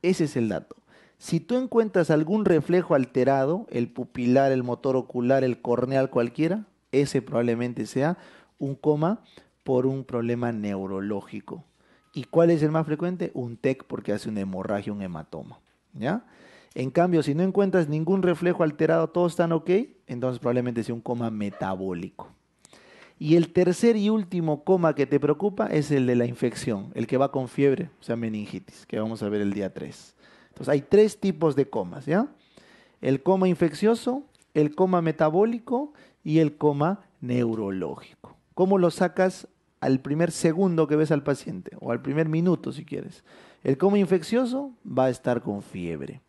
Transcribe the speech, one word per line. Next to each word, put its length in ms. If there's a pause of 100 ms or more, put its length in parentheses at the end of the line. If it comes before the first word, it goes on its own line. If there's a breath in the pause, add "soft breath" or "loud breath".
Ese 220
es 120
el 120
dato. 260 (420 soft breath)
Si 240
tú 160
encuentras 540
algún 340
reflejo 500
alterado, 760
el 180
pupilar, 640
el 100
motor 320
ocular, 480
el 180
corneal, 480
cualquiera, 560 (280)
ese 280
probablemente 680
sea 300 (400 loud breath)
un 160
coma 480 (440 soft breath)
por 200
un 200
problema 480
neurológico. 1120 (480 soft breath)
¿Y 100
cuál 280
es 120
el 80
más 140
frecuente? 480
Un 240
tec, 260
porque 300
hace 160
una 100
hemorragia, 540
un 80
hematoma, 580 (320)
¿ya? 340 (480 loud breath)
En 160
cambio, 320
si 140
no 80
encuentras 460
ningún 320
reflejo 420
alterado, 460
todos 240
están 180
ok, 200 (360)
entonces 320
probablemente 440
sea 120
un 60
coma 300
metabólico. 1000 (880 loud breath)
Y 180
el 160
tercer 460
y 120
último 540
coma 320
que 100
te 140
preocupa 480
es 240
el 160
de 80
la 100
infección, 680
el 140
que 100
va 160
con 160
fiebre, 400 (100)
o 40
sea, 120
meningitis, 680
que 160
vamos 200
a 60
ver 140
el 100
día 220
tres. 420 (340 soft breath)
Entonces, 240
hay 80
tres 380
tipos 360
de 140
comas, 360
¿ya? 220 (720 soft breath)
El 240
coma 240
infeccioso, 760 (300)
el 220
coma 260
metabólico 920 (280 soft breath)
y 180
el 180
coma 480 (160)
neurológico. 1120 (200)
¿Cómo 220
lo 140
sacas? 560 (320)
Al 220
primer 300
segundo 560
que 100
ves 140
al 120
paciente, 560
o 120
al 100
primer 260
minuto, 460
si 100
quieres. 400 (400 loud breath)
El 140
coma 220
infeccioso 760 (120)
va 200
a 40
estar 320
con 200
fiebre 680